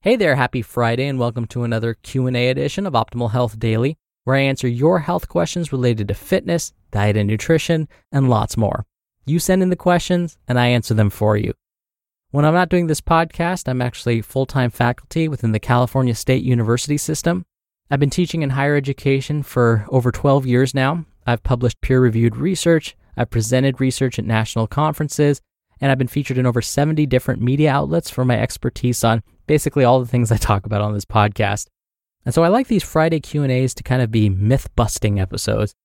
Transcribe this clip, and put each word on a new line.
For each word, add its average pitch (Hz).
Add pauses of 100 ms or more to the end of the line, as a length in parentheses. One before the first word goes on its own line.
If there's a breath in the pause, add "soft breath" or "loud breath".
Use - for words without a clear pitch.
Hey 233
there, 165
happy 127
Friday, 120
and 135
welcome 120
to 123
another 113
Q 127
and 127
A 123
edition 143
of 175
Optimal 120
Health 117
Daily, 117 (280)
where 131
I 135
answer 135
your 147
health 175
questions 170
related 120
to 101
fitness, - (180)
diet 104
and 101
nutrition, 160 (240 soft breath)
and 135
lots 110
more. 107 (400)
You 160
send 185
in 185
the 180
questions, 175 (120)
and 123
I 123
answer 120
them 107
for 107
you. 107 (800)
When 143
I'm 156
not 180
doing 175
this 156
podcast, 170
I'm 127
actually 120
full-time 131
faculty 123
within 117
the 107
California 123
State 131
University 123
system. 170 (440)
I've 143
been 143
teaching 165
in 139
higher 139
education 139
for 117
over 127
twelve 139
years 127
now. 143 (200)
I've 120
published 123
peer-reviewed 117
research, 165 (200)
I've 117
presented 131
research 131
at -
national 110
conferences, 147 (400)
and 139
I've 127
been 131
featured 135
in 127
over 123
seventy 151
different -
media 139
outlets 143
for 127
my 120
expertise -
on 113 (220)
basically 147
all 127
the 123
things 120
I 113
talk 98
about 107
on 107
this 101
podcast. 104 (560)
And 127
so 165
I 170
like 233
these 208
Friday 160
Q 147
and 131
A's 127
to -
kind 127
of 117
be 110
myth-busting 107
episodes. 107